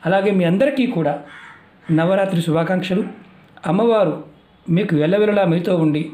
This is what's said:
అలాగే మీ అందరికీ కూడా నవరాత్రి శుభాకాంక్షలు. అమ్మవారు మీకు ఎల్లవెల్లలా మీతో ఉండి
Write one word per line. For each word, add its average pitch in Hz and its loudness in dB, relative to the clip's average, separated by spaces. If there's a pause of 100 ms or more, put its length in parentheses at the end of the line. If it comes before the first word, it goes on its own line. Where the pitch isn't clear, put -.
అలాగే 196 2
మీ 180 2
అందరికీ 254 2 (100)
కూడా 151 0 (840)
నవరాత్రి 185 0
శుభాకాంక్షలు. 180 -2 (640)
అమ్మవారు 202 2 (520)
మీకు 175 0 (100)
ఎల్లవెల్లలా 202 2
మీతో 175 0 (120)
ఉండి 151 0 (120)